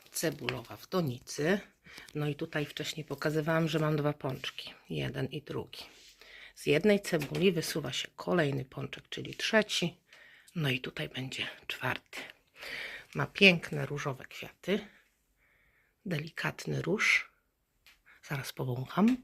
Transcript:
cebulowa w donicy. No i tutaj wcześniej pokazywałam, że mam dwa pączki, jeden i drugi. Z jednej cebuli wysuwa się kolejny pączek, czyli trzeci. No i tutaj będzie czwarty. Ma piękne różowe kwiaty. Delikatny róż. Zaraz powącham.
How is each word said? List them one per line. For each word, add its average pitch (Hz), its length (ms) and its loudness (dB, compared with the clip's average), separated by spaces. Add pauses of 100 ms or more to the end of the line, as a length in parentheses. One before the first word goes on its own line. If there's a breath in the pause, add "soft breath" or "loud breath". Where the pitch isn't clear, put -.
(120)
cebulowa 123 680 -2
w - 120 -20
donicy. 160 680 0 (560 loud breath)
No 147 120 0
i 147 80 -2
tutaj 156 300 -4
wcześniej - 400 -8
pokazywałam, 156 640 2
że 156 120 2
mam 156 160 4
dwa 147 180 2
pączki, - 600 -8 (160)
jeden 139 360 -4
i 139 160 -6
drugi. - 420 -8 (720 loud breath)
Z - 100 -16
jednej 202 360 6
cebuli 160 500 2
wysuwa 156 420 -2
się - 220 -4
kolejny 143 500 0
pączek, - 440 -10
czyli - 260 -10
trzeci. - 600 0 (580 loud breath)
No 151 140 2
i 127 120 0
tutaj - 280 -6
będzie - 380 -6 (200)
czwarty. - 520 -4 (960 loud breath)
Ma 147 100 2
piękne 165 600 6
różowe 143 400 -6
kwiaty. - 640 -6 (1200 loud breath)
Delikatny 156 760 -4
róż. - 560 2 (920 loud breath)
Zaraz 139 240 -4
powącham. 139 720 2